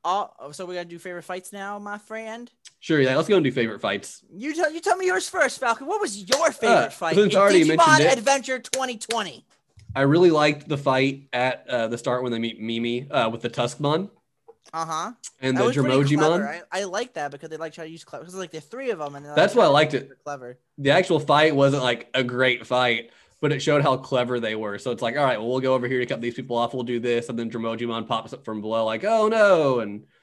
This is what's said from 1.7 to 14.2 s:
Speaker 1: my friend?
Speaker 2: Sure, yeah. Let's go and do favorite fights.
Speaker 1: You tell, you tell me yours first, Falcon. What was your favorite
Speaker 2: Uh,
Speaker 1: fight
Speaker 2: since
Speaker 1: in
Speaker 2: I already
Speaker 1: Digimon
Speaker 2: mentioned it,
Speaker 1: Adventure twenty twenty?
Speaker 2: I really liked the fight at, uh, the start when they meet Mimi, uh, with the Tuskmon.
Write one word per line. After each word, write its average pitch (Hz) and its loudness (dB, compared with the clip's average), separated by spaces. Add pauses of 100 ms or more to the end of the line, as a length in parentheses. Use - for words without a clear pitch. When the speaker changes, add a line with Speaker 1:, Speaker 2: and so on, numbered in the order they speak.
Speaker 1:
my 208 -12
friend? 220 -14 (300)
Speaker 2:
Sure, 156 2
yeah. 131 4
Let's 165 0
go 202 4
and 160 4
do 127 2
favorite 113 -2
fights. - -4
Speaker 1:
You 277 -10
tell, 320 0
you 320 -10
tell 370 0
me 381 -4
yours 370 0
first, 302 0
Falcon. 254 -2
What 403 -4
was 220 -6 (100)
your 285 2
favorite 226 2 (100)
Speaker 2:
Uh, - -8
Speaker 1:
fight 165 -4
Speaker 2:
since 202 4
Speaker 1:
in 247 4
Speaker 2:
I - 6
already 190 8
Speaker 1:
Digimon 156 4
Speaker 2:
mentioned 311 8 (120)
it, 254 2
Speaker 1:
Adventure 262 0
twenty 254 -6
twenty? 202 -6 (500)
Speaker 2:
I 139 2
really 165 6
liked 151 2
the 147 -2
fight 139 0
at, 127 -2
uh, 117 0
the 117 -4
start 127 -4
when 123 -4
they 113 -4
meet 113 -6
Mimi, 117 -4
uh, 117 2
with 117 -10
the 156 -4
Tuskmon. 147 -2 (600)